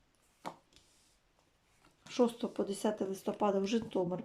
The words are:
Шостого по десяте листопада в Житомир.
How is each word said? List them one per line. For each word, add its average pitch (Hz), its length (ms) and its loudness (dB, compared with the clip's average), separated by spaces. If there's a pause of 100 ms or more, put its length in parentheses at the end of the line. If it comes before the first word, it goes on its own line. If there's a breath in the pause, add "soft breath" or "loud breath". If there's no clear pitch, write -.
(2000)
Шостого - 440 2
по 262 100 0
десяте 202 420 0
листопада 196 540 0
в 196 80 2
Житомир. 190 580 0